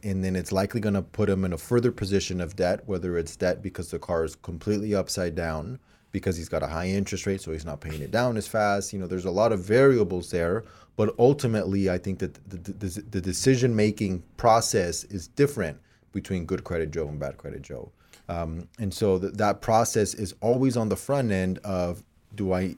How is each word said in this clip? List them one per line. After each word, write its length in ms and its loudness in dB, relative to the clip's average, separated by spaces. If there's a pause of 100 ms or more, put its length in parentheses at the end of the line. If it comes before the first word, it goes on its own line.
and 200 -2
then 120 0
it's 160 -4
likely 280 0
gonna 240 0
put 260 0
him 140 2
in 100 -2
a 40 -4
further 340 2
position 500 -2
of 140 -6
debt, 320 2
whether 300 -2
it's 180 -4
debt 260 0
because 300 -8
the 80 -6
car 240 -2
is 120 -6
completely 600 -2
upside 400 -2
down, 440 -4 (320)
because 260 -2
he's 120 -8
got 120 0
a 60 -2
high 200 -2
interest 380 -2
rate, 160 -2
so 100 -8
he's 140 -6
not 140 -8
paying 220 -8
it 100 -8
down 260 0
as 100 -4
fast. 460 0
You 60 -6
know, 80 -6
there's 180 -4
a 60 -2
lot 200 4
of 100 0
variables 720 4
there, 320 0 (320)
but 220 2
ultimately, 720 4
I 80 0
think 220 -6
that 160 -6 (140)
the, 80 -12
the, 540 -8
the 100 -4
decision-making 1000 2 (160)
process 680 4
is 220 -10
different 520 0 (320)
between 340 -4
Good 180 -4
Credit 280 -4
Joe 160 -4
and 120 -8
Bad 180 -6
Credit 260 -12
Joe. 280 -14 (380)
Um, 400 -6 (100)
and 140 -4
so 240 4
th-, 160 -2
that 280 2
process 520 2
is 260 -6
always 380 2
on 100 0
the 80 2
front 360 0
end 320 0
of, 400 -2 (320)
do 180 0
I 240 0